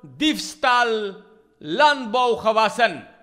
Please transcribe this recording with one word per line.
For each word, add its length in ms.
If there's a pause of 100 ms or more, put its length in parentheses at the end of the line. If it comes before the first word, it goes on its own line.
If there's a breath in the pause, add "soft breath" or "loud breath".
दिफ्स्ताल 1160 (400)
लान 420
बौ 300
खवासन। 600 (280)